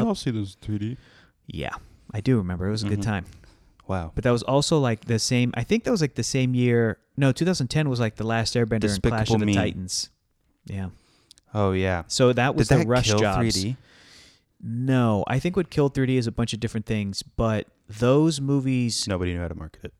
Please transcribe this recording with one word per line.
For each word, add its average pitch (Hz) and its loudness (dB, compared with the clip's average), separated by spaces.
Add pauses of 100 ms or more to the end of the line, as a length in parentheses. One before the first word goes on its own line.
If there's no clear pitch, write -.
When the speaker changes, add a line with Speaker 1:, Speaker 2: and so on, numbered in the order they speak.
Speaker 1:
"Yeah, 233 2
I'll 202 0
see 139 -6
this 104 -6
in - -20
three 107 -4
D." 113 -6 (480)
Speaker 2:
Yeah, - -8 (360)
I 107 -6
do 127 4
remember. 90 -2
It 101 0
was 107 -4
a 104 -4
good 104 -2
Speaker 1:
Mm-hmm. 113 -2
Speaker 2:
time. 92 -4 (640)
Speaker 1:
Wow. 87 -4
Speaker 2:
But - -4
that 123 4
was 120 2
also, 147 2
like, 117 -2
the 113 0
same, 123 0
I 117 -4
think 220 0
that 262 -2
was, 196 2
like, 143 -2
the 117 -2
same 127 0
year. 120 2 (180)
No, 139 2
two 165 0
thousand 165 0
ten 151 0
was, 120 -2
like, 110 -2
The 107 -8
Last 113 -2
Airbender 110 2
and 98 -4
Clash 113 2
Speaker 1:
Despicable 117 4
Speaker 2:
of 107 4
the 104 2
Speaker 1:
Me. 104 2
Speaker 2:
Titans. 98 -2 (560)
Yeah. 98 -8 (680)
Speaker 1:
Oh, 101 2
yeah. 95 0
Speaker 2:
So 127 4
that 123 0
was 143 2
Speaker 1:
Did 139 4
Speaker 2:
the - -
Speaker 1:
that 135 0
Speaker 2:
Rush 120 2
Speaker 1:
kill 107 2
Speaker 2:
jobs. 101 2
Speaker 1:
three 113 2 (220)
D? - -10 (840)
Speaker 2:
No, 117 2
I 127 0
think 180 -2
what 180 -2
killed 139 0
three 135 0
D 127 2
is 117 0
a 113 -4
bunch 117 -2
of 107 -6
different 113 -4
things, 104 -4
but 110 -2 (200)
those 139 2
movies 131 0
Speaker 1:
Nobody 90 0
knew 87 -4
how 87 -4
to 82 -8
market 78 -16
it. - -12